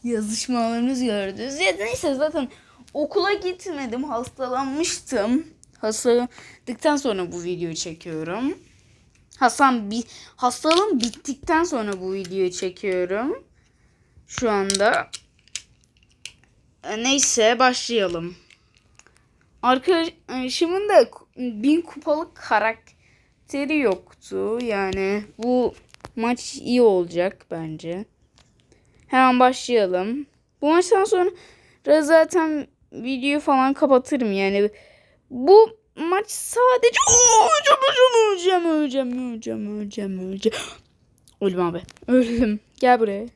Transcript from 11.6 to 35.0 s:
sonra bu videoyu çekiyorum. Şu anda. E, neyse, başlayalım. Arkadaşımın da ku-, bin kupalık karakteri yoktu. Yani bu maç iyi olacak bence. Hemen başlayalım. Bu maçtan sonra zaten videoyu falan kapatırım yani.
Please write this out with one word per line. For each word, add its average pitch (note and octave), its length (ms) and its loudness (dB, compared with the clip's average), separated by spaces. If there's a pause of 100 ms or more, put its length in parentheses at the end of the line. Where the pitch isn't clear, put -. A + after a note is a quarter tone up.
sonra G#3+ 380 -4
bu F#3+ 120 -6
videoyu F#3 380 -2
çekiyorum. F#3+ 920 -4 (840)
Şu A#3 240 -2
anda. G3 560 0 (1800)
E, A3 200 -8
neyse, A#3+ 560 2
başlayalım. G3 760 -2 (1300)
Arkadaşımın E4 1300 -2
da G4 120 8
ku-, - 240 -2 (120)
bin B3+ 440 0
kupalık D#4 540 -6
karakteri - 1400 -4
yoktu. G3+ 840 -4
Yani G3 600 -2 (140)
bu B3 380 0 (400)
maç A#3+ 400 -4
iyi B3 260 0
olacak F3+ 720 0
bence. E3 540 -10 (1000)
Hemen B3+ 320 4
başlayalım. A#3+ 840 2 (360)
Bu C#4+ 60 0
maçtan F4+ 360 4
sonra F#4+ 260 2 (720)
zaten D#4+ 680 2 (240)
videoyu C4+ 480 -4
falan C4+ 340 2
kapatırım B3+ 580 2
yani. G3 380 0 (600)